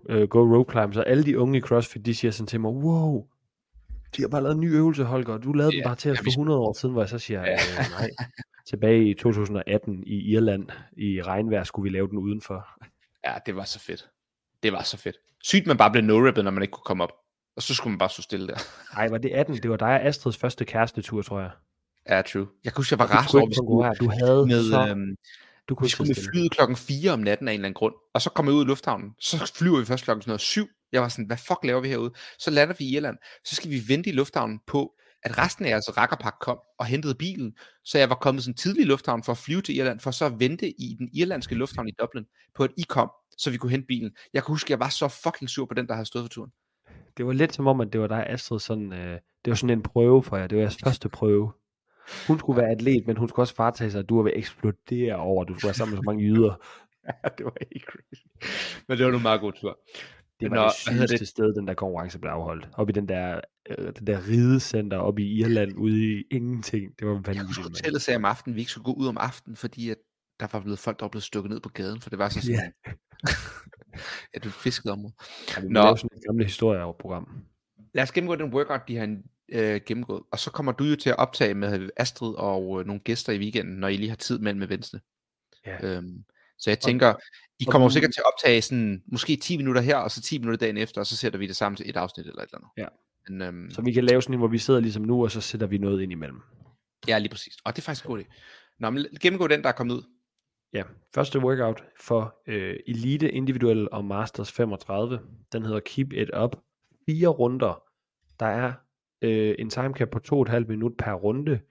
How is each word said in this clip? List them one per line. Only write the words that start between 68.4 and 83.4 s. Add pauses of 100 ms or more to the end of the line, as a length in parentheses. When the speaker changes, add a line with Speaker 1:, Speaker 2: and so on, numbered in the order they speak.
Speaker 2:
vi
ikke
skulle
gå
ud
om
aftenen,
fordi
at (420)
der
var
blevet
folk,
der
var
blevet
stukket
ned
på
gaden,
for
det
var
så
Speaker 1:
Ja.
Speaker 2:
sådan, (480)
<laughs> (640)
ja,
det
fiskede
område. (420)
Speaker 1:
Ja,
vi
må
Speaker 2:
Nå.
Speaker 1:
lave
sådan
et
gamle
historieprogram. (640)
Speaker 2:
Lad
os
gennemgå
den
workout,
de
har (460)
øh,
gennemgået.
Og
så
kommer
du
jo
til
at
optage
med
Astrid
og,
øh,
nogle
gæster
i
weekenden,